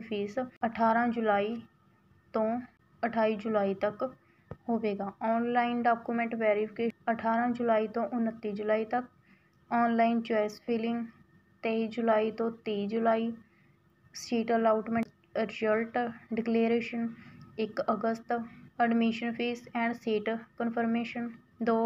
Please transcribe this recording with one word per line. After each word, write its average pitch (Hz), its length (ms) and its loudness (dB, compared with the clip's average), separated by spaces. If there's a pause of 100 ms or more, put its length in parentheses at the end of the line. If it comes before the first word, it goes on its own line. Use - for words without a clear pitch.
fees 208 400 -4 (220)
ਅਠਾਰਾਂ 226 440 2
ਜੁਲਾਈ 220 460 2 (760)
ਤੋਂ 220 160 2 (540)
ਅਠਾਈ 220 340 2
ਜੁਲਾਈ 202 440 2
ਤੱਕ 208 220 -2 (640)
ਹੋਵੇਗਾ। 202 420 -2 (120)
online 240 600 0
document 233 520 0
verification 220 800 0
ਅਠਾਰਾਂ 226 380 0
ਜੁਲਾਈ 226 380 2
ਤੋਂ 233 200 -2
ਉਨੱਤੀ 226 420 -2
ਜੁਲਾਈ 214 340 0
ਤੱਕ, 247 200 -4 (640)
online 233 500 4
choice 214 400 -2
filling 233 440 -2 (580)
ਤੇਈ 226 240 0
ਜੁਲਾਈ 220 440 2
ਤੋਂ 226 180 -2 (160)
ਤੀਹ 202 240 -2
ਜੁਲਾਈ, 226 420 2 (800)
ਸੀਟ 233 380 -2
allotment 226 540 2 (320)
result 220 600 0 (360)
declaration 233 760 2 (500)
ਇੱਕ 214 260 -4
ਅਗਸਤ, 226 480 -2 (520)
admission 233 520 2
fees 240 260 -4 (140)
and 240 220 0
seat 220 340 -2 (280)
confirmation 233 680 -2 (340)
ਦੋ 233 120 4 (100)